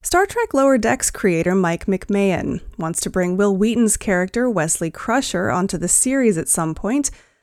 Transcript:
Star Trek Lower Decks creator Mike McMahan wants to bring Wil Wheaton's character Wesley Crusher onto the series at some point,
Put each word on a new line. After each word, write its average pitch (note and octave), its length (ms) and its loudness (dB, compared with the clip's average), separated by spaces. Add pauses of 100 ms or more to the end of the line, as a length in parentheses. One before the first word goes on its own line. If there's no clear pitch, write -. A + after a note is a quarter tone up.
Star F#4+ 220 2
Trek A4+ 260 -4
Lower C4+ 240 4
Decks - 320 0
creator F3 460 0
Mike E3+ 320 0
McMahan G3 720 0 (160)
wants D#3+ 240 -4
to - 80 -4
bring F3+ 260 0
Wil G3 220 2
Wheaton's A3 400 2
character F#3+ 500 0
Wesley E3 440 -2
Crusher A3+ 580 -2
onto F#3 260 -2
the E3+ 120 -4
series B3 500 2
at D3+ 100 -4
some D#3+ 280 -2
point, C4+ 340 -2 (340)